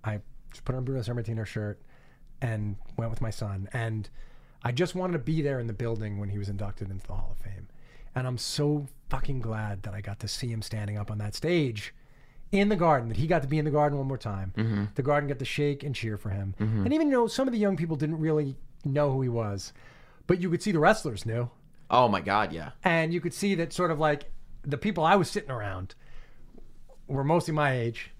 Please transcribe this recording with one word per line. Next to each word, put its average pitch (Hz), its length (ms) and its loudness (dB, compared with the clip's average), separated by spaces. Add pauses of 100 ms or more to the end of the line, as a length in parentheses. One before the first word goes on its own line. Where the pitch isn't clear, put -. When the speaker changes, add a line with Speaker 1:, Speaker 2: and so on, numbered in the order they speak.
Speaker 1:
I 107 160 -2 (320)
just - 120 -16
put 127 120 -2
on 127 80 -4
Bruno 135 180 -2
Sammartino 113 420 -4
shirt 104 360 -6 (600)
and 107 360 -4 (200)
went 113 140 -4
with - 100 -4
my 113 100 0
son. 98 420 -6
And 113 360 -4 (540)
I 120 80 0
just 170 240 0
wanted 180 200 -2
to 160 40 0
be 156 240 0
there 139 160 0
in 117 80 -4
the 110 60 -4
building 107 480 -4
when 101 80 -4
he 101 100 -4
was 98 100 -4
inducted 101 420 -4
into 98 160 -6
the - 80 -6
Hall - 220 2
of - 80 0
Fame. 95 220 -6 (480)
And 127 120 -2
I'm 123 120 -2
so 147 480 0 (240)
fucking 131 300 2
glad 107 420 -4
that 101 100 -6
I 101 80 -8
got 101 200 -8
to 104 80 -6
see - 200 -4
him 110 140 -4
standing 104 340 -4
up 104 140 -4
on 107 80 -4
that 104 160 -4
stage 147 580 0 (600)
in 202 160 6
the 214 80 4
Garden, 151 320 4
that 110 100 -2
he 151 80 2
got 160 160 4
to 135 60 -4
be 156 100 2
in 147 60 2
the 151 60 2
Garden 147 280 4
one 135 100 0
more 131 100 -2
time. 98 380 -4
Speaker 2:
Mm-hmm. 107 280 2 (100)
Speaker 1:
The 135 80 0
Garden 143 260 2
got 135 120 -2
to 131 40 -2
shake 143 400 0
and 139 100 -2
cheer 110 220 -2
for 101 140 -6
him. 98 280 -2
Speaker 2:
Mm-hmm. 107 260 2
Speaker 1:
And 277 100 4
even 311 160 4
though 240 160 4
some 262 200 0
of 254 60 0
the 233 60 0
young 202 180 4
people 160 200 0
didn't 156 220 0
really 151 380 2 (280)
know 143 280 2
who 131 100 2
he 127 60 0
was, 107 440 -2 (540)
but 175 140 4
you 180 100 0
could 170 120 0
see 208 100 2
the 170 60 4
wrestlers 147 480 4
knew. 120 240 -2 (400)
Speaker 2:
Oh 123 180 8
my 98 120 4
God, 98 320 2
yeah. 80 180 -8 (120)
Speaker 1:
And 165 300 4
you 175 80 0
could 165 140 -4
see 202 220 2
that 165 160 -2
sort 180 180 2
of, 156 80 0
like, 151 320 2 (320)
the 143 160 -2
people 170 260 0
I 180 120 8
was 185 140 6
sitting 202 200 -6
around 98 440 -6 (1120)
were 139 160 0
mostly 165 280 4
my 147 200 4
age 117 480 -2